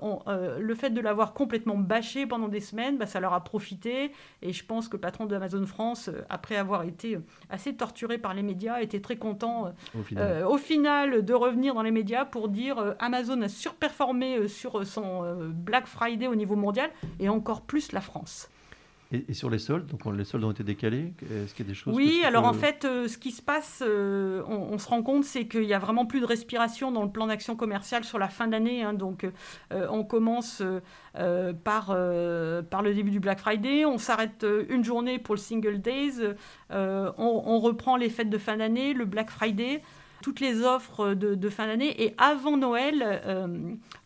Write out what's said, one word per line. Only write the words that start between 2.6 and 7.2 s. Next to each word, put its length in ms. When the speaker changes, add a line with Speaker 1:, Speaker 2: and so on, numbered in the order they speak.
Speaker 1:
semaines, 380
bah, 80
ça 120
leur 140
a 100
profité. 680
Et 100
je 100
pense 260
que 80
le 40
patron 240
d'Amazon 400
France, 440
euh, 200
après 280
avoir 260
été, 340
euh, 40